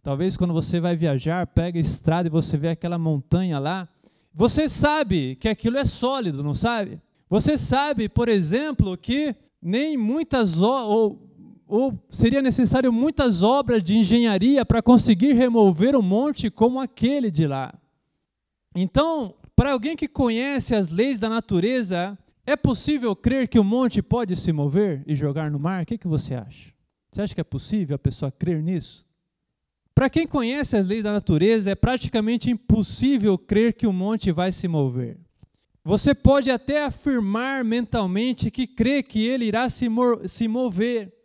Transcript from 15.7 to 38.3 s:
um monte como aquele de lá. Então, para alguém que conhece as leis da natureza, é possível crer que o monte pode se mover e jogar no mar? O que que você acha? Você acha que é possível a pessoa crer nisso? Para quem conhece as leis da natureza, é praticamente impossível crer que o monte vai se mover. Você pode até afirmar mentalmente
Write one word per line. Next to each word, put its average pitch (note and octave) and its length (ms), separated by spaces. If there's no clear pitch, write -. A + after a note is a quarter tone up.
um B3 60
monte G#3+ 500
como B3+ 300
aquele B3 500
de D3+ 160
lá. C3+ 260
Então, C4 600
para C4+ 160
alguém C4+ 240
que D4 140
conhece B3+ 680
as F#3+ 140
leis A3+ 280
da A3 120
natureza, G3+ 880
é C#4+ 120
possível A#3+ 580
crer B3 320
que - 100
o G#3 60
monte A3+ 380
pode A3 340
se E3+ 160
mover D3 560
e D3+ 80
jogar D3 340
no D3 80
mar? F3 260
O - 20
que A#3 120
que F3+ 120
você C3+ 260
acha? - 380
Você - 120
acha G#3 120
que - 60
é D#3 60
possível D3 500
a - 40
pessoa - 300
crer D#3+ 320
nisso? E3+ 440
Para C4 140
quem D#4+ 180
conhece C4 480
as G3 100
leis G#3+ 160
da G#3 120
natureza, G3 580
é F#3+ 40
praticamente A#3 760
impossível G#3+ 840
crer A3 340
que - 160
o G3 60
monte G3+ 360
vai F3+ 220
se - 160
mover. B2+ 500
Você G#3 280
pode C4+ 380
até C#4 320
afirmar B3 800
mentalmente A3+ 880